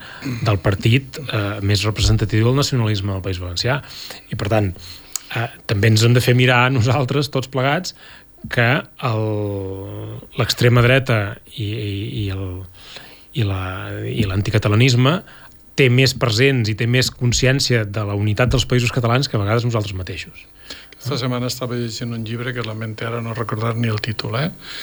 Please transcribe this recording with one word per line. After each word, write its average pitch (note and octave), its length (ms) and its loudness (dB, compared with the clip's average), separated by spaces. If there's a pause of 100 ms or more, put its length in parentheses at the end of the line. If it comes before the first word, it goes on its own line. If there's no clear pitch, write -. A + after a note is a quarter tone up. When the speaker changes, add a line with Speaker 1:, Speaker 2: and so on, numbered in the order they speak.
(440)
Speaker 1:
del G#2 140 2
partit, A2+ 600 0
eh, G#2 440 -6
més G2 200 2
representatiu G#2+ 640 2
del B2 80 2
nacionalisme G#2+ 580 0
del F#2+ 100 -6
País F#2 180 -6
Valencià. G#2 420 -4 (480)
I, - 60 2
per G#2+ 120 2
tant, G2+ 280 2 (580)
eh, A2+ 140 -2 (180)
també G#2+ 220 2
ens A2 160 6
hem A#2+ 100 6
de B2 60 6
fer B2 160 4
mirar B2+ 300 6
a C3 40 2
nosaltres, C3+ 600 2
tots C3 180 -4
plegats, C#3 480 -2 (520)
que B2 340 2 (420)
el, G#2 960 -6 (180)
l'extrema A#2+ 460 4
dreta B2+ 340 4 (380)
i, A2 80 -6
i, G#2 300 -6 (300)
i G2 100 -4
el, F#2+ 120 -6 (880)
i A2 120 0
la, G2 160 -2 (440)
i A#2 220 -2
l'anticatalanisme A2+ 920 4 (600)
té C3+ 120 6
més C3 240 4
presents A#2+ 560 2
i G#2+ 80 -2
té A#2 80 0
més B2 240 2
consciència B2 760 2
de G#2 220 -4
la G2+ 80 -4
unitat G#2+ 380 2
dels B2+ 180 2
països B2 240 2
catalans B2 340 2
que A#2 100 -2
a G2+ 40 0
vegades A2 240 0
nosaltres G#2 320 -2
mateixos. - 460 -10 (460)
Speaker 2:
Aquesta - 300 -6
setmana B2 300 -2
estava B2 260 -6
llegint A#2+ 380 -6
un A2+ 100 -6
llibre A#2+ 300 -6
que A#2+ 100 -6
lamento A2 420 -8
ara A#2 140 -4
no A#2 160 -6
recordar A2+ 400 -2
ni A#2 140 0
el G#2+ 100 0
títol, A2 380 -6
eh? D3 80 -2 (360)